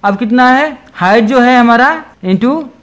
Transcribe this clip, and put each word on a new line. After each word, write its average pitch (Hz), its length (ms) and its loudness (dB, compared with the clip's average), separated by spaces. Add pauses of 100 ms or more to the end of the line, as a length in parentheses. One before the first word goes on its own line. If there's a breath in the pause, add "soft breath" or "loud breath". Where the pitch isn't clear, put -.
अब 202 120 0
कितना 247 320 0
है, 269 300 -2 (160)
हाइट 208 320 0
जो 254 140 2
है 247 180 2
हमारा 233 300 2 (360)
into 190 280 -2 (300)